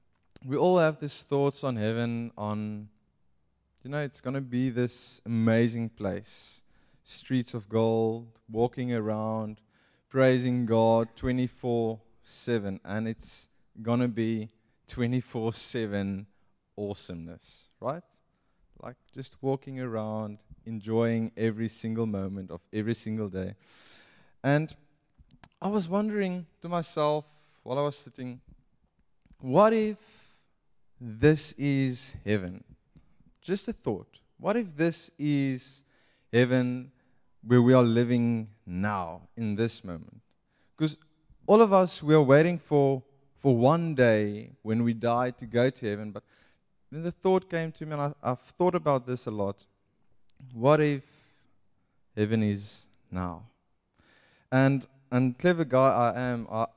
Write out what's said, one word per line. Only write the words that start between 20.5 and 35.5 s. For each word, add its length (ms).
enjoying 720
every 320
single 360
moment 460
of 80
every 200
single 360
day. 260
And 320
I 80
was 180
wondering 580
to 60
myself 560
while 160
I 40
was 120
sitting, 460
what 320
if 260
this 540
is 720
heaven? 400
Just 280
a 40
thought. 460
What 200
if 180
this 420
is 680